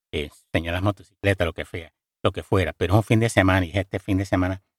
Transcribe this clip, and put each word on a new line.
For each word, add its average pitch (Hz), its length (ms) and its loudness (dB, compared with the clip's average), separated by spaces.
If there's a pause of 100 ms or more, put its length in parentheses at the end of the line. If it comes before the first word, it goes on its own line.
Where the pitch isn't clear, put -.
(100)
eh, 73 200 -6 (220)
señalar 85 300 -2
motocicletas, 98 600 -2
lo 82 80 -2
que 78 120 -10
fue, 82 280 -14 (300)
lo 98 100 0
que 85 100 -10
fuera. 90 300 -2
Pero 87 220 -2
es 110 40 6
un 110 60 0
fin 110 160 2
de 117 80 0
semana, 95 380 4
y 101 40 -10
es 104 60 -4
este 98 220 -4
fin 98 180 -4
de 95 80 -2
semana 92 380 -2 (160)